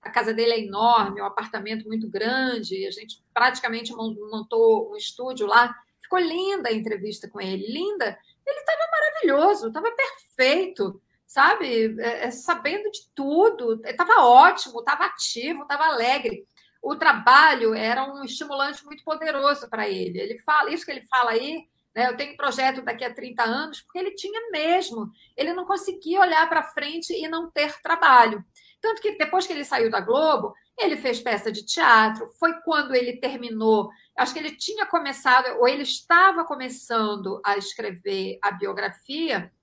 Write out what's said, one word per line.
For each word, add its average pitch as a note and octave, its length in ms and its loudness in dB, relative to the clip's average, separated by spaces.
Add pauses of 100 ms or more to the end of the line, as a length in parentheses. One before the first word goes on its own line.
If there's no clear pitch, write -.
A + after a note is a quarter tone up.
A - 80 -14
casa A3+ 240 -2
dele A#3 200 2
é A3+ 60 -2
enorme, G#3 600 2
um G3+ 60 -6
apartamento G#3+ 640 -8
muito A3 220 -6
grande, A3+ 680 -2
e F#3+ 80 -6
a F#3+ 60 -8
gente G#3+ 320 -16 (100)
praticamente A#3 580 0
mon-, A3 240 -8 (140)
montou A3 600 2
um - 40 -14
estúdio B3+ 520 -8
lá. A#3 280 4 (260)
Ficou - 180 0
linda F4+ 500 -2
a A3+ 40 0
entrevista G#3+ 540 -6
com G#3 140 -12
ele, F#3+ 260 -6
linda. D#4 500 -4 (280)
Ele C#5+ 180 -6
tava D#5+ 280 -2
maravilhoso, G#4+ 800 2
tava E4 200 -4
perfeito, D4+ 1080 -2 (240)
sabe? B3 760 2
É, A#3 260 -4
é, A#3+ 60 -4
sabendo F4 600 -4
de - 240 -16
tudo, C#4 680 0
ele B3+ 100 -10
tava F4 280 4
ótimo, B3+ 640 8
tava D4 220 -2
ativo, D4 600 -8
tava D4 200 -2
alegre. B3+ 600 0 (360)
O - 160 -6
trabalho B3 760 6
era A3+ 300 -2
um C#4 220 -10
estimulante C#4+ 580 -6
muito D4 220 -20
poderoso C#4+ 640 -2
pra G#3+ 180 -4
ele. F#3 320 -6
Ele G3+ 200 -8
fala, D4+ 300 2
isso E4 140 -6
que - 80 -12
ele B3+ 180 -12
fala B3 220 2
aí, C#4+ 340 -4 (300)
né, B3 140 2
"Eu A#3+ 80 -8
tenho C#4+ 160 -8
um - 20 -20
projeto C4 460 -2
daqui A#3+ 240 -8
a B3 80 -6
trinta B3 300 -6
anos", C#4+ 360 -4
porque - 200 -12
ele F#4+ 120 -4
tinha A4 400 -10
mesmo. D#4 580 -2 (280)
Ele D#4 160 -2
não F4+ 100 -6
conseguia F#4 560 -4
olhar E4 300 4
pra E4 120 0
frente D#4+ 520 -8
e E4 160 -6
não E4 200 -6
ter D4 320 -4
trabalho. B3+ 640 6 (380)
Tanto A4 200 -2
que G#4 160 -4
depois F#4 300 0
que F4+ 60 -6
ele D4 100 -6
saiu B3 260 0
da G#3+ 120 -2
Globo, C4 520 2 (240)
ele F#4 200 0
fez A#3+ 240 -2
peça A3+ 280 -2
de G#3 160 -10
teatro. A3 640 4 (100)
Foi E4 140 2 (140)
quando D4 280 -2
ele B3 220 0
terminou, A3 760 0 (280)
acho B3+ 160 0
que D#4+ 60 -8
ele D4+ 180 -10
tinha G#4 280 -6
começado, C4 720 2
ou A#3+ 100 6
ele C#4+ 140 -2
estava E4+ 600 4
começando A3 1040 -4
a G3+ 120 2
escrever G3 840 -6
a G3+ 100 0
biografia G3+ 1000 -6 (140)